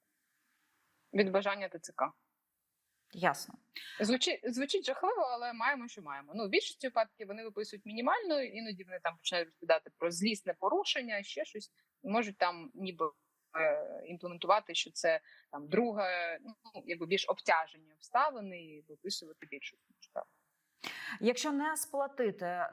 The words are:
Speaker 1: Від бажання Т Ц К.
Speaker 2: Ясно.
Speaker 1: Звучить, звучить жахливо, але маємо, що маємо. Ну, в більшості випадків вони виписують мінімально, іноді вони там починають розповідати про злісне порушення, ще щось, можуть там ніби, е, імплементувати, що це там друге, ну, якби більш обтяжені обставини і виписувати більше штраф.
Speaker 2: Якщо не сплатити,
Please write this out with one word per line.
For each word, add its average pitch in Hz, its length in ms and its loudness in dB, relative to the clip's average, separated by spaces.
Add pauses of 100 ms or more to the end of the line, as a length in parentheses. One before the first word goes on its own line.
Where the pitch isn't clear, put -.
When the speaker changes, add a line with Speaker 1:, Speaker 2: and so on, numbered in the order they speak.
(1120)
Speaker 1:
Від 196 180 6
бажання 196 380 2
Т 170 100 -10
Ц - 140 -14
К. 143 200 -2 (1000)
Speaker 2:
Ясно. 165 420 0 (460)
Speaker 1:
Звучить, 254 440 2
звучить 269 420 0
жахливо, 370 360 2
але 240 300 0
маємо, 240 360 0
що 202 140 -16
маємо. 143 320 -10
Ну, 220 120 -2
в - 20 -2
більшості - 380 0
випадків 220 420 0
вони 220 160 -8
виписують 208 420 -8
мінімально, 294 540 0
іноді 214 440 -6
вони 180 160 -10
там 170 160 -2
починають 170 320 -2
розповідати 165 500 2
про 170 120 0
злісне 185 440 0
порушення, 240 680 0
ще 285 220 -6
щось, - 280 -12 (300)
можуть 208 360 0
там 175 360 2
ніби, 170 360 -2 (460)
е, 151 500 2
імплементувати, 175 680 2
що - 160 -2
це 160 300 2 (300)
там 147 180 -10
друге, 185 720 0
ну, 226 140 -18 (320)
якби 170 200 -4
більш 185 220 0
обтяжені 160 640 0
обставини 220 720 0
і 151 260 -16
виписувати 160 580 -10
більше - 300 -12 (240)
штраф. - 260 -8 (920)
Speaker 2:
Якщо 247 320 2
не 302 240 0
сплатити, 214 960 -2